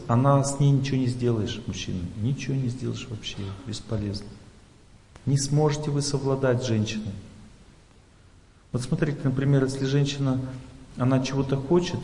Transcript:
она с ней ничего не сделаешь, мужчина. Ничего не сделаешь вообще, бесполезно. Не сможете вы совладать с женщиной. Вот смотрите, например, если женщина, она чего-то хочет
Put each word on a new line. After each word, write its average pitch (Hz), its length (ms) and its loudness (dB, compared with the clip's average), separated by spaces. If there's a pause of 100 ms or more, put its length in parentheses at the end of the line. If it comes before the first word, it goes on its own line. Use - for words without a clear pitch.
она 135 340 6
с - 160 -2
ней 143 140 6
ничего 135 240 2
не 131 100 2
сделаешь, 113 600 0
мужчина. 95 340 -6 (160)
Ничего 135 400 -2
не 131 120 0
сделаешь 117 400 -6
вообще, - 280 -10 (300)
бесполезно. 104 600 -4 (1000)
Не 139 120 4
сможете 147 520 2
вы 143 120 0
совладать 131 600 0
с - 20 -2
женщиной. 107 460 0 (1600)
Вот 123 100 -2
смотрите, 151 420 0
например, 135 400 4
если 131 220 0
женщина, 139 520 2 (600)
она 131 220 4
чего-то 135 360 0
хочет 175 480 2